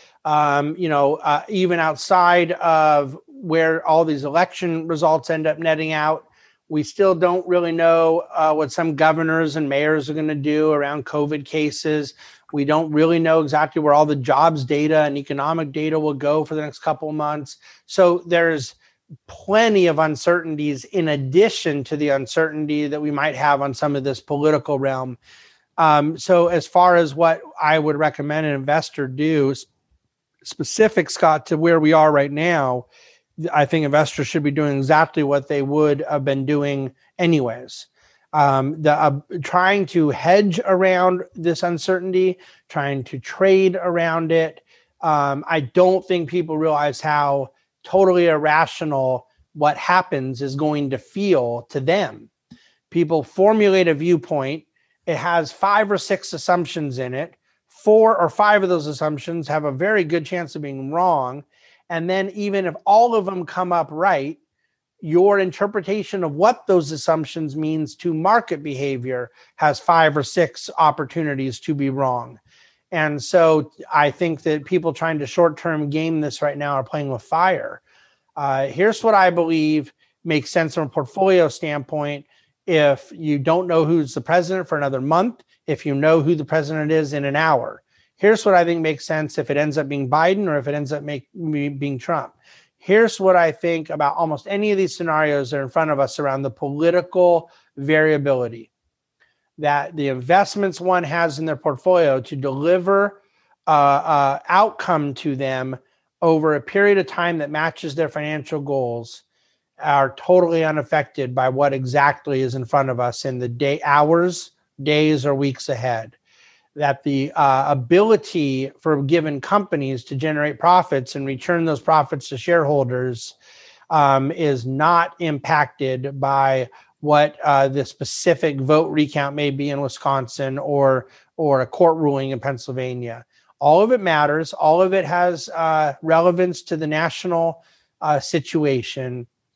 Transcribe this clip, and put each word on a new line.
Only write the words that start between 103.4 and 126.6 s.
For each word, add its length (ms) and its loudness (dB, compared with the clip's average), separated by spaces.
uh, 20 2
uh, 720 2
outcome 640 0
to 220 -6
them 420 -6
over 320 2
a 60 -4
period 360 2
of 80 2
time 320 -2
that 140 -6
matches 420 -4
their 160 -2
financial 500 -6
goals 640 -6
are 380 0
totally 480 4
unaffected 680 -2
by 120 2
what 240 0
exactly 680 0
is 140 -4
in 100 -8
front 240 0
of 100 -4
us 260 -4
in 120 -6
the 100 -6
day, 380 -2
hours, 640 2
days, 440 2
or 100 0
weeks 340 -4
ahead. 480 -6
That 280 -2
the, 320 -2
uh, 360 2
ability 1000 0
for 220 0
given 360 0
companies 640 -2
to 100 -10
generate 420 -2
profits 580 2
and 120 -8
return 380 -2
those 140 -2
profits 500 0
to 100 -10
shareholders, 960 -2
um, 400 2
is 340 -2
not 540 0
impacted 1000 -2
by 500 0